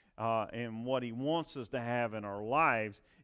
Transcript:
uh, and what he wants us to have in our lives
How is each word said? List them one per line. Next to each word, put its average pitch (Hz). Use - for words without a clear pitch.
uh, 113
and 113
what 127
he 117
wants 151
us 123
to 131
have 120
in 107
our 101
lives 117